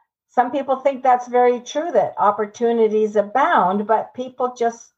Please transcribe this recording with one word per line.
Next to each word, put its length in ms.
Some 220
people 260
think 260
that's 240
very 320
true, 320
that 260
opportunities 1000
abound, 720
but 260
people 440
just 400